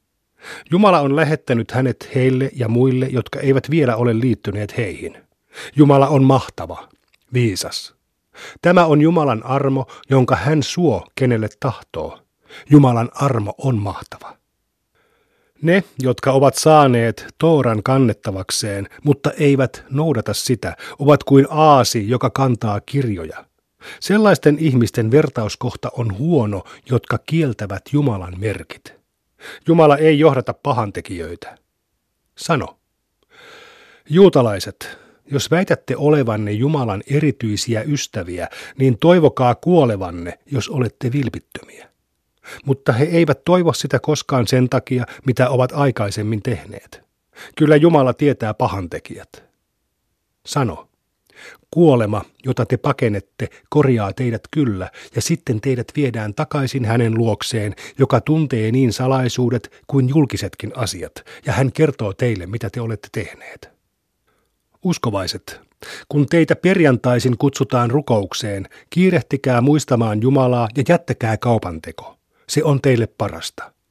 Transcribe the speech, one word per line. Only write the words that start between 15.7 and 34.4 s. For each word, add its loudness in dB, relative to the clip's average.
jotka 0
ovat 4
saaneet 4
Tooran 2
kannettavakseen, -2
mutta 0
eivät 0
noudata -4
sitä, -6
ovat 6
kuin 6
aasi, 4
joka 0
kantaa -2
kirjoja. -6
Sellaisten 4
ihmisten 0
vertauskohta -2
on -6
huono, -2
jotka -2
kieltävät -4
Jumalan -2
merkit. -10
Jumala 6
ei 4
johdata 4
pahantekijöitä. -6
Sano: -4
"Juutalaiset, 2